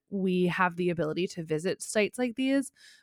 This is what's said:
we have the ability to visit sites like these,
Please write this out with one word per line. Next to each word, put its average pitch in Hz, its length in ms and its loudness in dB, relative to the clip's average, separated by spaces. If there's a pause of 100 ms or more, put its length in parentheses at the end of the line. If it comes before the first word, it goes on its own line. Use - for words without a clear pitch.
we 185 380 2
have 175 300 2
the 180 120 0
ability 165 380 0
to - 180 -10
visit 156 380 -2
sites - 360 -2
like 247 180 -2
these, 269 360 2 (300)